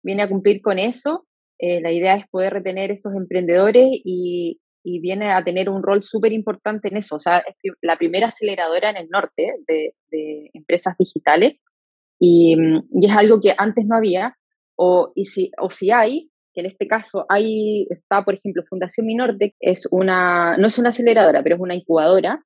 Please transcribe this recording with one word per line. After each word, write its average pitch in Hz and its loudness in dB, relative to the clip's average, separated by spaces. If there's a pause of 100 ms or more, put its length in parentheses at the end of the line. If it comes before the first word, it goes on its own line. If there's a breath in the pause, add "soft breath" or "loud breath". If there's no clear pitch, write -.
viene 196 -4
a 202 -2
cumplir 196 0
con 190 -2
eso. 262 -6 (320)
Eh, 175 -2
la 165 -4
idea 185 2
es 202 -10
poder 190 -4
retener 190 -6
esos 202 -8
emprendedores 185 4
y, 175 -6 (240)
y 175 -8
viene 196 -4
a 185 2
tener 185 -2
un 196 -4
rol 202 0
súper 220 -2
importante 214 -6
en 190 -6
eso. - -8
O - -10
sea, 175 2
es - -12
pri-, 190 -8
la 165 -2
primera 180 0
aceleradora 185 -4
en 202 -6
el 165 -14
norte 190 -4 (160)
de, 160 -2 (180)
de 151 -10
empresas 175 -4
digitales 180 2 (600)
y, 170 6
mm, 160 2 (140)
y 208 6
es 202 4
algo 214 6
que 196 4
antes 214 -2
no 226 0
había. 214 -2 (420)
O, 180 2
y 196 -4
si, 185 -4 (100)
o 190 -4
si 190 -4
hay, 240 0 (240)
que 175 -8
en 180 -8
este 190 -8
caso 214 -6
hay, 214 0
está, 196 -4
por 202 -2
ejemplo, 190 -6
Fundación 185 -6
Minorte, 220 -4
es - -2
una, 180 0
no 196 4
es 226 0
una 240 2
aceleradora, 220 4
pero 170 0
es 180 -10
una 180 -6
incubadora. 180 2